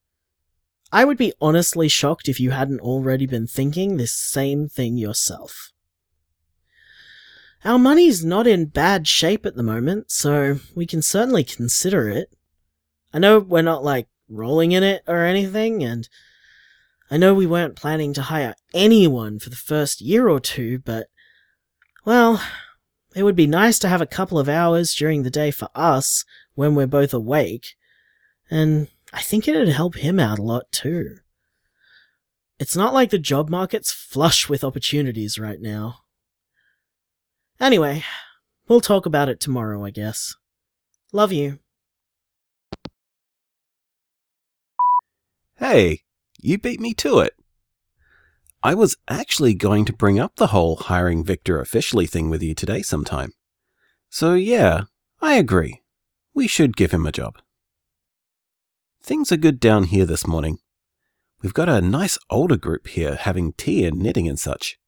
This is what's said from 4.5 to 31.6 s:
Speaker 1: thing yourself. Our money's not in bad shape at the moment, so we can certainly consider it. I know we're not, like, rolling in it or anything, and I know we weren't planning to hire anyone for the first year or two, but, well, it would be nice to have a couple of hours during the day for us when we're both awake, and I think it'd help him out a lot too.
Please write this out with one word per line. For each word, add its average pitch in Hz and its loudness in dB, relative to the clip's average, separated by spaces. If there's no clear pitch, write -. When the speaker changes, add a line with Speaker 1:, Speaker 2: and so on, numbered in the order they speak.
Speaker 1:
thing 123 -4
yourself. - -8
Our 240 2
money's 262 6
not 202 2
in 175 4
bad 165 0
shape 196 0
at - -8
the 120 -4
moment, 120 -2
so 143 0
we 170 -6
can 160 -4
certainly 220 2
consider 120 -2
it. 117 -6
I 147 -4
know 208 8
we're 180 2
not, 160 0
like, 135 -2
rolling 135 0
in 185 2
it 196 0
or 170 0
anything, 196 -2
and 117 -8
I 143 0
know 190 6
we 190 2
weren't 165 -2
planning 151 -4
to 139 -6
hire 139 -6
anyone 165 4
for 117 -16
the 123 -16
first 151 -4
year 214 2
or 147 4
two, 127 -6
but, 113 -8
well, 233 4
it 190 -4
would 202 2
be 165 6
nice 190 4
to 190 -2
have 175 2
a 156 -4
couple 185 -4
of 139 0
hours 170 0
during 151 0
the 127 -4
day 147 -2
for - -10
us 135 0
when 147 2
we're 139 2
both 143 2
awake, 120 -4
and 156 0
I - -12
think 214 -2
it'd 302 2
help 160 -2
him 180 0
out 107 0
a 101 -6
lot 113 -6
too. - -6